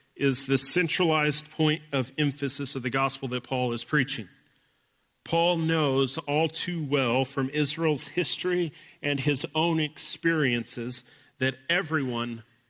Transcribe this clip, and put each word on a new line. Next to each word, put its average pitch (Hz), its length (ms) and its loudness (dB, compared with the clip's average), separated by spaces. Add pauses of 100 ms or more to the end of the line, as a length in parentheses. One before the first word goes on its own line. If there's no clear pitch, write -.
(160)
is 135 300 2
the 135 120 4
centralized 156 920 2
point 151 320 2 (100)
of 131 240 0
emphasis 143 580 -2
of 127 80 -4
the 123 80 -4
gospel 135 380 -2
that 123 140 -4
Paul 127 320 -2
is 113 100 -6
preaching. 127 440 -2 (920)
Paul 170 360 2
knows 151 600 2
all 156 300 0
too 170 340 -6
well 135 420 2
from 135 260 -2
Israel's 151 580 0
history 175 640 -2 (300)
and 143 180 -2
his 135 340 0
own 160 240 2
experiences 127 1300 -2 (340)
that 131 180 0 (120)
everyone 127 760 -2 (280)